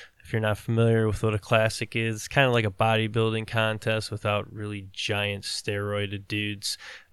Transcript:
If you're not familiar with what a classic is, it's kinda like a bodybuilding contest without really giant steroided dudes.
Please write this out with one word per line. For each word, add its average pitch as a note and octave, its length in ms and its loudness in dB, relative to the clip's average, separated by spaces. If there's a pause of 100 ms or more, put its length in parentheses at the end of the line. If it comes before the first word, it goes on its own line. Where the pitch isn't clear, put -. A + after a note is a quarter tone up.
(240)
If - 100 -8
you're A2 80 0
not G#2+ 160 2
familiar A2+ 480 4
with G#2 160 0
what A2 140 2
a - 20 -2
classic A2 580 0
is, A2+ 200 -2
it's G#2 120 -10
kinda C3+ 220 4
like A#2+ 160 4
a G2+ 60 0
bodybuilding A2 760 2
contest A2 640 -2
without G#2 420 -2
really G#2 400 -8
giant G2+ 520 -2
steroided G2+ 840 -4
dudes. G#2 520 -4 (340)